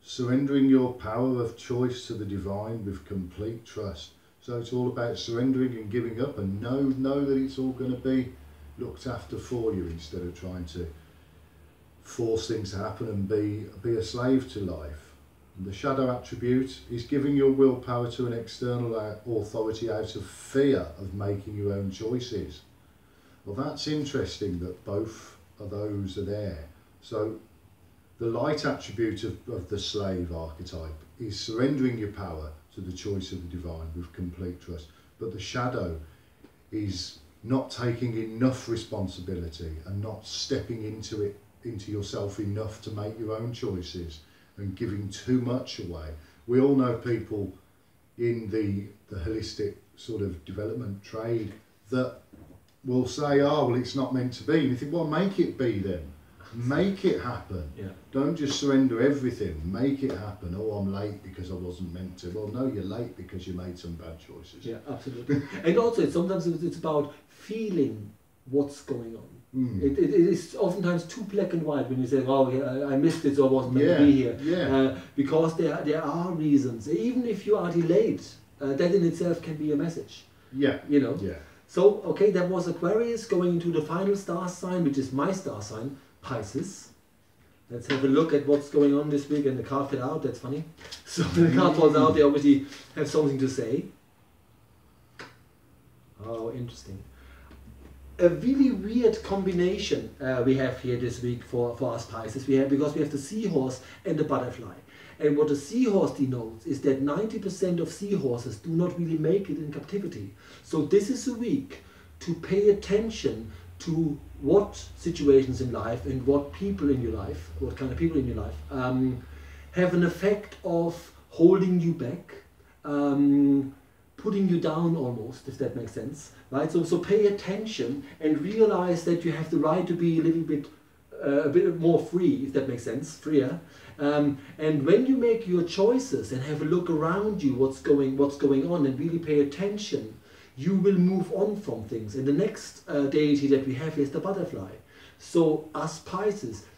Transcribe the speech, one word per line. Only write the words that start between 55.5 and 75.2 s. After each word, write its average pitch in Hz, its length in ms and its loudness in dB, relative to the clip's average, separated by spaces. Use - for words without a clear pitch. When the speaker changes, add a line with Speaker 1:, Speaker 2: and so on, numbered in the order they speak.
Speaker 1:
be 113 220 0
then. 92 320 -6
Make 151 520 0
it 175 160 2
happen. 92 560 -8
Speaker 2:
Yeah. 98 120 -10
Speaker 1:
Don't 147 240 0
just 147 240 -2
surrender 135 420 4
everything. 120 600 0
Make 131 320 0
it 127 80 0
happen." 95 460 -8
"Oh, 107 160 -2
I'm 98 200 -2
late 101 300 -6
because 92 280 -12
I - 40 -6
wasn't 87 380 -8
meant 90 260 -10
to." 90 120 -12
Well, 104 160 -6
no, 123 200 -4
you're 101 160 -4
late 113 320 -8
because 92 320 -12
you 95 60 -8
made 87 240 -10
some 85 160 -12
bad 82 260 -14
choices. - 460 -20
Speaker 2:
Yeah, 113 120 -8
absolutely. 127 520 -4
Speaker 1:
<laughs> - 100 -10
Speaker 2:
And 170 140 4
also, 233 240 2
it's, 143 120 2
sometimes 175 340 0
it's, 160 160 -2
it's 165 140 -4
about 147 360 -2
feeling 151 800 -4
what's 139 320 0
going 117 340 -8
on. - 140 -18
Speaker 1:
Mm. 120 280 0
Speaker 2:
It, 139 160 2
it, 151 140 6
it 175 160 8
is - 260 -2
oftentimes 175 480 0
too - 200 -10
black 196 300 -2
and 165 100 0
white 143 260 -2
when 131 120 -2
you 127 60 0
say, 131 180 2
"Oh, 131 240 4
yeah, 131 140 0
I, 139 60 -2
I 135 40 2
missed 156 280 2
it, 135 100 4
so 135 120 6
I 131 40 6
wasn't 123 240 2
meant 143 120 6
Speaker 1:
Yeah, 175 100 6
Speaker 2:
to 147 80 8
be 143 60 10
here." 127 300 4
Speaker 1:
yeah. 147 340 2
Speaker 2:
Uh, 135 220 4
because 160 400 2